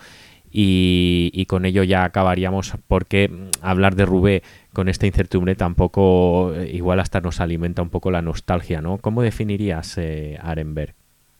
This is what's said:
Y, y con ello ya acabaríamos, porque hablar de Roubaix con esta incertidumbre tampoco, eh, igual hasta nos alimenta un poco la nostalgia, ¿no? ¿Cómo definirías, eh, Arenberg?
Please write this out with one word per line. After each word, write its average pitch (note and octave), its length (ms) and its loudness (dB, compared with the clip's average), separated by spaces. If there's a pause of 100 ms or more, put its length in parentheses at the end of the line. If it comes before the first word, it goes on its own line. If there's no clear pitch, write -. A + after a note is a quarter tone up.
(500)
Y, F2+ 840 4
y F#2 120 -2
con F#2 180 -2
ello F#2 180 2
ya F#2 220 2
acabaríamos, F#2 720 0 (120)
porque F#2+ 640 0 (100)
hablar F#2 360 2
de G2 100 4
Roubaix F#2 360 2 (300)
con F#2+ 160 -2
esta F#2+ 180 0
incertidumbre F#2 500 0
tampoco, F2+ 1000 2
eh, F2 180 -6
igual F2+ 280 0
hasta F#2 200 -4
nos E2+ 200 -4
alimenta F2 420 -2
un E2 80 -6
poco F#2 220 -2
la E2+ 100 0
nostalgia, E2+ 580 -4
¿no? F2+ 180 -4
¿Cómo A2 240 -2
definirías, G#2 760 -4
eh, D#2 420 -6
Arenberg? D2+ 540 -6 (460)